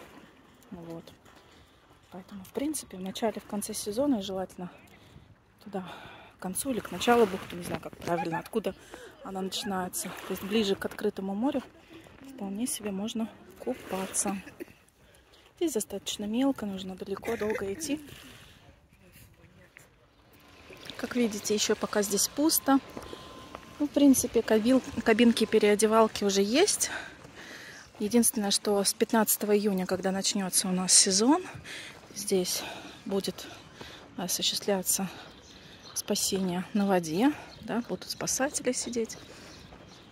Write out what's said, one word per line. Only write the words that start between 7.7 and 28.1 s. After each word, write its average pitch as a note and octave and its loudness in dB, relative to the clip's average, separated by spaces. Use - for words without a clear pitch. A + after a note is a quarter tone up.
как - -12
правильно, E3+ -2
откуда F#3+ -4
она G3 -8
начинается. F#3 -4
То - -8
есть F#3+ -6
ближе G3+ 2
к - -4
открытому G3 -4
морю B3 0
вполне G3+ -4
себе G#3 -6
можно A3 -4
купаться. F#3+ -4
Здесь E4 0
достаточно G#3 -6
мелко, B3 0
нужно F#3+ -8
далеко, G3 -6
долго G#3 -2
идти. D4+ -4
Как - -8
видите, A3 0
ещё G#3+ 2
пока G#3 0
здесь G3+ 0
пусто. C#4+ 4
Ну, D4 0
в - -14
принципе, C4 6
кабил-, A3+ 4
кабинки, A3+ 6
переодевалки G#3+ 6
уже G3 4
есть. B3+ 2
Единственное, G#3+ 2